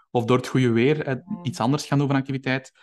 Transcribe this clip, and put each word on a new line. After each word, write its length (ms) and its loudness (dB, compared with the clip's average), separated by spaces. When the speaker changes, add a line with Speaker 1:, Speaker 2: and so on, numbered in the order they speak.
Speaker 1:
Of 140 0
door 120 4
het 100 -2
goede 240 2
weer, 340 2
eh, 100 -4
Speaker 2:
Ja. 260 -12
Speaker 1:
iets 180 -8
anders 260 0
gaan 120 0
doen 100 2
van 80 0
activiteit? 560 -4